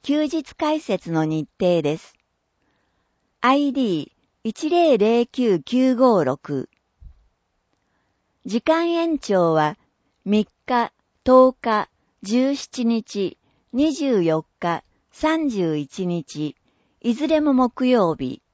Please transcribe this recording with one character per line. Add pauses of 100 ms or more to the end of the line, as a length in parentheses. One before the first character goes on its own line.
休
日
開
設
の
日 (140)
程
で
す。 (1300)
ア
イ
デ
ィ
ー (320)
一
零
零
九
九
五
六。 (1800)
時
間
延
長
は (480)
三 (200)
日、 (320)
十
日、 (340)
十
七
日、 (340)
二
十
四 (140)
日、 (260)
三
十
一
日、 (460)
い
ず
れ
も
木
曜
日。 (120)